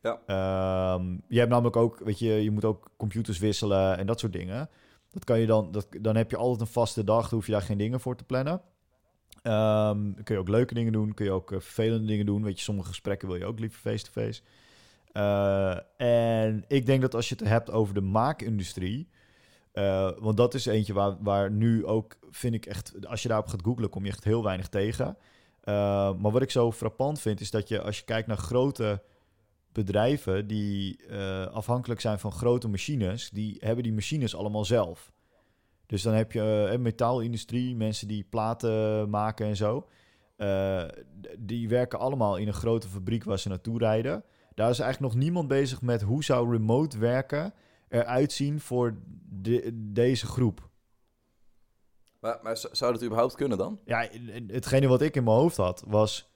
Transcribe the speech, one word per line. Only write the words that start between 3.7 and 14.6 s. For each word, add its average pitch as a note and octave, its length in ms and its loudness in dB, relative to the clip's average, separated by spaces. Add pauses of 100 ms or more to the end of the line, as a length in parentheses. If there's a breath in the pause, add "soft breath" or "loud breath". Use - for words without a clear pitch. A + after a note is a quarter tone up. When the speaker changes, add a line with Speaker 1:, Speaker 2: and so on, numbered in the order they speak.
Speaker 2:
en G2 80 -4
dat A#2 140 -2
soort G#2 140 -4
dingen. F#2 360 -8 (420 soft breath)
Dat - 120 -12
kan A2+ 160 4
je A2+ 60 4
dan, A2 260 4
dat, G2+ 160 -6 (140)
dan A2 140 2
heb A2+ 160 2
je A#2+ 60 -4
altijd B2 240 0
een A2+ 120 -4
vaste A#2 300 0
dag, A2 180 4
dan - 160 -4
hoef G#2 80 -2
je A2 60 -2
daar G#2 100 2
geen G2+ 160 -2
dingen A2+ 220 -2
voor B2 160 -6
te - 80 -20
plannen. C#3 380 -2 (800)
Ehm, G#2+ 720 2 (100)
kun G#2+ 120 -2
je F#2+ 60 0
ook F2+ 60 -4
leuke A#2 260 2
dingen A#2 180 0
doen, G#2+ 220 0
kun G#2 120 -4
je G2 60 0
ook, F#2 200 -4
eh, F#2 80 -4
vervelende A2+ 480 0
dingen G#2+ 180 0
doen. G#2 180 0
Weet G2+ 140 -2
je, - 60 -8
sommige G2 240 -4
gesprekken G2 400 -6
wil F2+ 100 -4
je F2+ 80 -6
ook A2 140 -6
liever A2+ 200 -8
face-to-face. A2 640 -6 (680 soft breath)